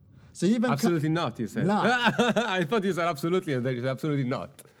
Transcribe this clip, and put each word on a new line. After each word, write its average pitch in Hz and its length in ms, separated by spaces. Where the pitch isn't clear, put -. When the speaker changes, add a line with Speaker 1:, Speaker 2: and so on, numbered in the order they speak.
Speaker 1:
So - 140
even 233 160
co- 247 100
Speaker 2:
Absolutely 156 360
not, 156 300
you 110 80
said. 127 200
Speaker 1:
No. 202 140
Speaker 2:
<laughs> - 20
I 226 800
thought 190 200
you 190 100
said 165 140
absolutely, 170 460
and 123 120
then 131 100
you 120 60
said 131 100
absolutely 139 320
not. 120 380